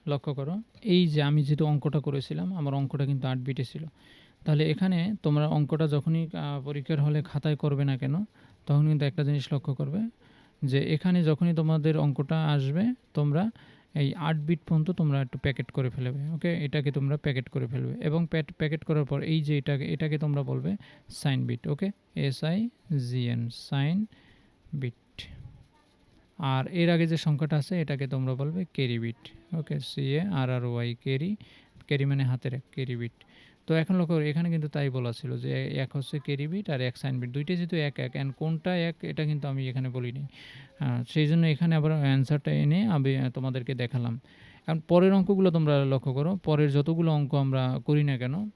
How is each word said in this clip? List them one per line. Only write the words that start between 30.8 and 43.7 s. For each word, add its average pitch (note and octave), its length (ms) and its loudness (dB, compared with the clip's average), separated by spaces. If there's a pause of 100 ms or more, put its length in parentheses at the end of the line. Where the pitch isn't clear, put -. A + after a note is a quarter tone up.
ক্যারি, C#3 420 -2 (500)
ক্যারি C#3 180 0
মানে C#3 200 2
হাতের B2 300 -2
এক, C3 80 -8 (100)
ক্যারি C3 240 -4
বিট। A#2 160 -6 (540)
তো D#3+ 80 0
এখন D#3+ 200 2
লক্ষ্য E3+ 200 2
করো, D#3 100 2
এখানে D#3+ 260 0
কিন্তু D#3 180 -2
তাই C#3+ 220 -2
বলা B2 220 -2
ছিল B2 240 -6
যে C3 320 -4
এক C3+ 280 -4
হচ্ছে C#3+ 220 -4
ক্যারি C#3+ 280 -4
বিট F#3 240 -6
আর C3+ 100 -2
এক B2 160 -2
সাইন C3 240 -4
বিট, B2 100 -6
দুইটাই D3 260 -2
যেহেতু F3 200 -2
এক D3 220 -2
এক, B2+ 140 -4
and C#3 200 -4
কোনটা D#3+ 440 -2
এক E3+ 260 -2
এটা D#3 220 -4
কিন্তু D3 240 -2
আমি C3+ 200 -2
এখানে C3 200 -4
বলিনি। B2 320 -6
আহ, C3 880 -6
সেই D3+ 180 2
জন্য E3 200 4
এখানে D#3+ 300 2
আবার D#3 160 2
অ্যান্সারটা C#3+ 580 2
এনে D3+ 360 4
আমি, C#3 300 2
আহ, C3 140 0
তোমাদেরকে C3 440 -4